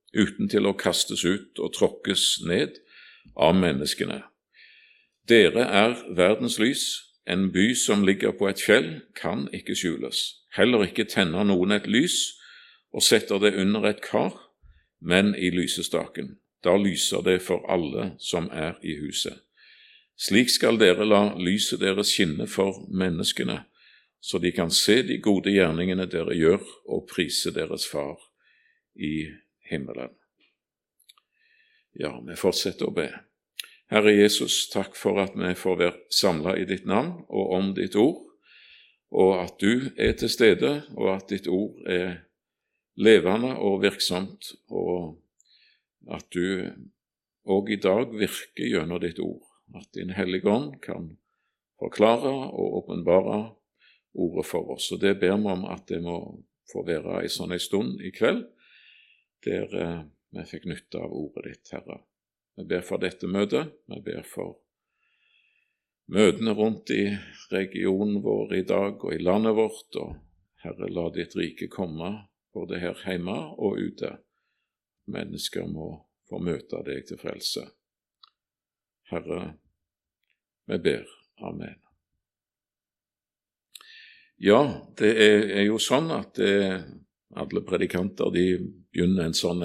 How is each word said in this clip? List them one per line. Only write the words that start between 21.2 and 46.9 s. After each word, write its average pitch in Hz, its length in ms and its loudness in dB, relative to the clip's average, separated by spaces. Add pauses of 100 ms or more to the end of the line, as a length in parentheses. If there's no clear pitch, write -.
lyset 92 460 0
deres 98 300 0
skinne 87 360 0
for - 400 -2
menneskene, 90 720 -2 (640)
så - 180 -4
de 87 140 2
kan - 180 0
se 110 320 4
de - 160 -4
gode 98 320 2
gjerningene 92 560 2
dere 82 240 -4
gjør, 85 300 4 (260)
og - 220 -4
prise - 420 -2
deres 80 320 -6
far 71 320 -8 (800)
i 78 320 -4 (420)
himmelen.» 65 460 -8 (1800)
Ja, - 200 -6 (100)
vi 85 100 -14
fortsetter - 540 0
å - 60 -6
be. 80 100 -2 (840)
Herre 107 240 6
Jesus, - 580 4
takk - 240 -4
for 98 240 0
at 92 160 -2
vi 92 180 -2
får 92 240 -2
være 87 200 2 (100)
samlet 90 540 0
i - 40 -4
ditt 95 220 -4
navn 156 400 0
og 95 240 -2
om 95 240 0
ditt 92 180 -4
ord, 131 280 4 (920)
og 95 300 4
at - 180 -10
du 120 300 2 (100)
er 110 160 2
til 117 160 -2
stede, 123 380 6 (260)
og 98 160 2
at 98 160 -8
ditt 98 180 -4
ord 98 380 -2
er 90 400 -2 (720)
levende 104 640 6
og 98 220 0
virksomt, - 720 -4 (180)
og 87 480 -4 (880)
at - 220 -12
du 90 380 -4 (720)